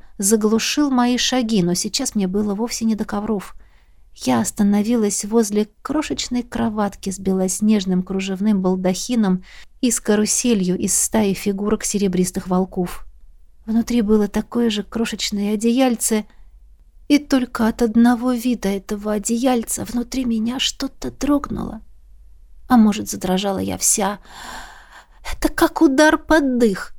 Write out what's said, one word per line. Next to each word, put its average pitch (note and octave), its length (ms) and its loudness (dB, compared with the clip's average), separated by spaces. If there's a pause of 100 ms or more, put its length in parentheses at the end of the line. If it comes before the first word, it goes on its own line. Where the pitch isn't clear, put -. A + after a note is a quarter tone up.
(180)
заглушил G#3+ 720 2
мои B3 260 2
шаги, A3+ 460 0
но F3 120 2
сейчас G#3+ 420 -4
мне G3 100 0
было G3+ 300 -2
вовсе A3+ 280 -4
не A3 120 0
до G#3+ 80 -4
ковров. G#3 500 -4 (580)
Я B3 280 0
остановилась G#3 840 0
возле G#3 440 0 (140)
крошечной C4+ 600 -4
кроватки G#3+ 680 -4
с F#3+ 100 -8
белоснежным F#3+ 840 2
кружевным F#3+ 600 0
балдахином F#3 840 0 (360)
и A#3+ 120 2
с - 80 -2
каруселью G#3 760 2
из - 220 -2
стаи G#3 360 0
фигурок G#3 500 -2
серебристых F#3 640 -2
волков. F#3 580 -2 (580)
Внутри A#3 380 0
было G#3 240 4
такое A3+ 440 -2
же G#3 120 -2
крошечное G#3 720 -4
одеяльце — A#3 720 2 (840)
и C#4+ 100 6
только B3 500 0
от A3+ 140 -2
одного A#3+ 500 4
вида A#3 360 -2
этого G3+ 440 -4
одеяльца A#3 720 -2
внутри A#3+ 400 -4
меня A#3 340 -2
что-то - 540 -6
дрогнуло. C#4 680 -2 (840)
А B3+ 80 6
может, G#3+ 320 4
задрожала F#3+ 500 -2
я F#3+ 200 -4
вся. G3+ 400 0 (1120)
Это - 160 0
как - 340 0
удар D4+ 360 6
под C#4+ 400 2
дых, A3 400 0